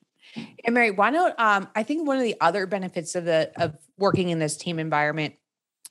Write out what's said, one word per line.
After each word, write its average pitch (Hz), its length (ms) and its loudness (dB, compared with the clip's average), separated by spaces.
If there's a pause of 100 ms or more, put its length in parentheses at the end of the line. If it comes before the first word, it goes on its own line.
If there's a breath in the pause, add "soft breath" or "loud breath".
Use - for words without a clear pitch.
(640 loud breath)
Anne 233 80 2
Mary, 233 180 4
why 202 200 4
don't, 330 280 0
um, 208 340 2
I 220 100 -2
think 302 220 -4
one 269 120 0
of 262 60 0
the 226 180 -2
other 175 240 2
benefits 185 500 -6
of 175 80 -2
the, 160 320 2
of 165 220 -2 (200)
working 185 300 2
in 170 120 0
this 151 180 -2
team 170 200 -6
environment 151 580 -2 (560)